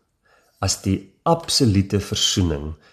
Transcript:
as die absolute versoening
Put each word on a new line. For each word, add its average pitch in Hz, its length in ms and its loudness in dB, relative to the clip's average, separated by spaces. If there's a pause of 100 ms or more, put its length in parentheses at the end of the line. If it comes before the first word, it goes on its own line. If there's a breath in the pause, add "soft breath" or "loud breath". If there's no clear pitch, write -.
(600 soft breath)
as 98 220 -2
die 98 140 2 (280)
absolute 104 800 2
versoening 78 720 -2 (200 soft breath)